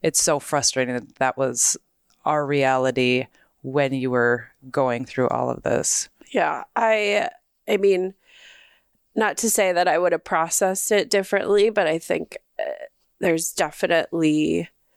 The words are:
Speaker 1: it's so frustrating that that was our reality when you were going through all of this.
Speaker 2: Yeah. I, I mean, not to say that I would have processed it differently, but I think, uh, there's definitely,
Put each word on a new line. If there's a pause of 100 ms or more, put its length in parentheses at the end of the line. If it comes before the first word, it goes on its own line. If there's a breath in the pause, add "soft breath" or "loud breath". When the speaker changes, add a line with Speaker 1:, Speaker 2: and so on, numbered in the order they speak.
Speaker 1:
it's
so
frustrating
that
that
was (480)
our
reality (340 soft breath)
when
you
were (220)
going
through
all
of
this. (220)
Speaker 2:
Yeah. (120)
I, (380)
I
mean, (1000 loud breath)
not
to
say
that
I
would
have
processed
it
differently,
but
I
think, (220)
uh, (560)
there's
definitely, (280)